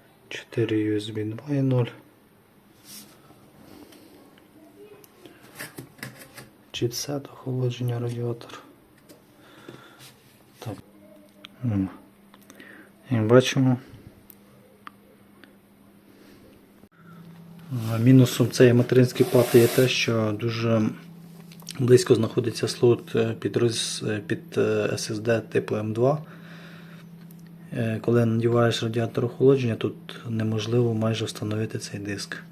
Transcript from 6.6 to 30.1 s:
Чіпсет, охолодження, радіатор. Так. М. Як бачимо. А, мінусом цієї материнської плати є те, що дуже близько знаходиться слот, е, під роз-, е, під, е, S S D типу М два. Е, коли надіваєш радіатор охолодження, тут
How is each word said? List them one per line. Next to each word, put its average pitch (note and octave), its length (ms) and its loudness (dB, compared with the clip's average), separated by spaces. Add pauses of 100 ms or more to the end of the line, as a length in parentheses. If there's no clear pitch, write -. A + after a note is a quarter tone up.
Чіпсет, C3+ 540 -6
охолодження, B2 760 -6
радіатор. A#2+ 600 -8 (2000)
Так. G#2 140 -12 (920)
М. G2 240 -2 (1200)
Як A2 180 0
бачимо. B2+ 500 4 (4000)
А, A2+ 60 -2
мінусом B2+ 540 6
цієї B2 220 8
материнської B2 560 4
плати B2 300 6
є A#2 80 8
те, B2+ 200 4
що A2+ 520 0
дуже A2+ 500 0 (920)
близько B2 360 6
знаходиться A2+ 520 -2
слот, - 480 2
е, A2+ 240 0
під - 180 -4
роз-, A#2 540 -2
е, G#2+ 80 -4
під, - 380 -8
е, A2+ 40 2 (320)
S - 180 -6
S A2 40 -6
D A2 260 -2
типу - 340 -4
М G#2+ 180 -4
два. C3+ 300 0 (1500)
Е, A2+ 280 -4
коли A#2 240 2
надіваєш A#2 580 2
радіатор A2+ 420 -4
охолодження, B2+ 500 2
тут - 200 -6 (340)